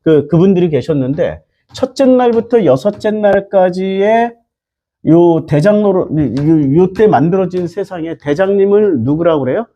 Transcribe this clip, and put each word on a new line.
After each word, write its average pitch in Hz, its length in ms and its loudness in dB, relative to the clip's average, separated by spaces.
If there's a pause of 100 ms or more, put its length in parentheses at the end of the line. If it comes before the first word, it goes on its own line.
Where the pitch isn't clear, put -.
그, 147 240 2
그분들이 180 420 2
계셨는데 135 760 -4 (300)
첫째 269 320 -4
날부터 240 640 2
여섯째 208 440 0
날까지의 196 1200 0 (720)
요 165 400 2
대장 202 360 0
노릇, 190 300 0
요, 147 640 0
요 185 160 2
때 214 140 2
만들어진 180 600 0
세상의 165 520 -10
대장님을 196 840 0
누구라고 151 420 0
그래요? 170 320 -4